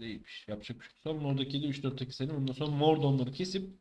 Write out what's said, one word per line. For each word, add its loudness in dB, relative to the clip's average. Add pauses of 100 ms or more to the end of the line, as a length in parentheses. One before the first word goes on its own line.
Değilmiş. -12
Yapacak -8
bir -18
şey -20
yok. -20
Sonra -2
oradaki 0
de 0
üç -2
dört -2
iki -6
senin. -4
Ondan 0
sonra -2
Mordon'ları 4
kesip -4 (100)